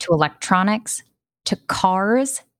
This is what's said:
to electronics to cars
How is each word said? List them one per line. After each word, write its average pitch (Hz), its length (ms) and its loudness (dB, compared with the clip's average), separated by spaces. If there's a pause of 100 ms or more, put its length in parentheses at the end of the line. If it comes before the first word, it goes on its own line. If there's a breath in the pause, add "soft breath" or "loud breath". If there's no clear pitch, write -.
to - 120 -2
electronics 185 880 0 (440)
to - 100 -2 (120)
cars 208 720 0 (180)